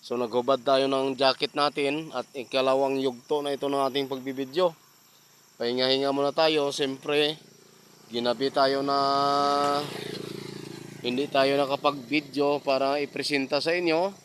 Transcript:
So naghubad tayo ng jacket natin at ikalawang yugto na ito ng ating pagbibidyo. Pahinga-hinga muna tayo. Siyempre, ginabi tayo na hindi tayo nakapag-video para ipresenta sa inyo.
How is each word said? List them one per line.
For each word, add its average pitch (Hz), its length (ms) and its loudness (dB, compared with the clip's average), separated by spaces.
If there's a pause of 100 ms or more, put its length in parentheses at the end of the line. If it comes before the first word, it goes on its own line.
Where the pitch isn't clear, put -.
So 120 160 -4
naghubad 123 480 0
tayo 135 240 4
ng 135 240 0
jacket 135 400 2
natin 147 560 0
at 123 240 -6
ikalawang 135 640 2
yugto 135 400 -2
na 143 160 -4
ito 139 160 -4
ng 139 160 0
ating 135 240 -2
pagbibidyo. 135 640 -2 (800)
Pahinga-hinga 131 560 0
muna 143 240 0
tayo. 156 400 2
Siyempre, 147 640 0 (720)
ginabi 120 400 0
tayo 139 320 2
na 139 140 0 (2000)
hindi 131 320 -4
tayo 139 240 4
nakapag-video 143 1040 0
para 139 400 0
ipresenta 139 640 -2
sa 160 80 -2
inyo. 175 400 0 (140)